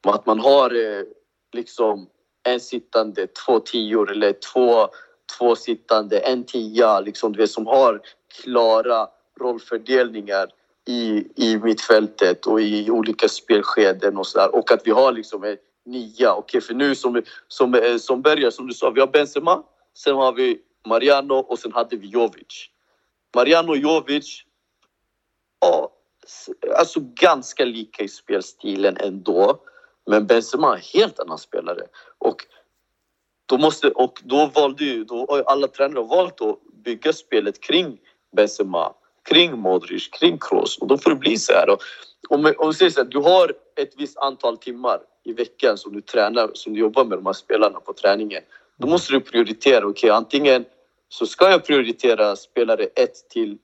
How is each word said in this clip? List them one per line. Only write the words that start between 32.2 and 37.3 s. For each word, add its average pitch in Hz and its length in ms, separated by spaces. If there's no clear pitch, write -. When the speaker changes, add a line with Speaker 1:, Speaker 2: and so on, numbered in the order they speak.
Speaker 1:
då 127 120
måste, 151 320
och - 340
då 143 300
valde 143 300
ju, 120 200
då 120 240
har 143 80
ju 135 100
alla 135 220
tränare 139 360
valt 180 360
att 107 180
bygga 120 280
spelet 104 480